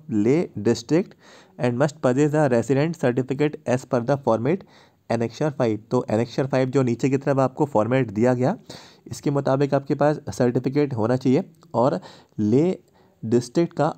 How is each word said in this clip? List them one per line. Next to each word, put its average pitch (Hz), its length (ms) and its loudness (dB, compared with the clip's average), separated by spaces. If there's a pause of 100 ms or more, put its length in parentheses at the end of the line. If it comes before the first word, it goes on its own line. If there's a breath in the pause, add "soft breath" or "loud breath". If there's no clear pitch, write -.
(140)
Leh 110 540 0
district 151 420 0 (500 loud breath)
and 120 220 -2
must 147 180 -2
possess 139 340 2
a 151 140 2
resident 135 560 0
certificate 135 520 -2 (120)
as 127 200 -2
per 123 120 0
the 135 160 0
format 127 420 0 (540 soft breath)
annexure 117 400 -2
five।" 113 260 0 (120)
तो 127 200 0
annexure 117 360 -2
five 131 200 0
जो 135 160 0
नीचे 123 280 0
की 135 60 0
तरफ 135 220 0
आपको 135 280 0
फॉर्मेट 117 440 0
दिया 117 240 2
गया, 127 220 0 (500 loud breath)
इसके - 240 -6
मुताबिक 139 440 0
आपके 139 200 0
पास 147 260 0 (140)
सर्टिफिकेट 131 600 0
होना 113 220 0
चाहिए 135 340 0 (240)
और 139 260 2 (380 loud breath)
ले 127 400 2 (460 soft breath)
डिस्ट्रिक्ट 123 500 0
का 143 120 -2 (120)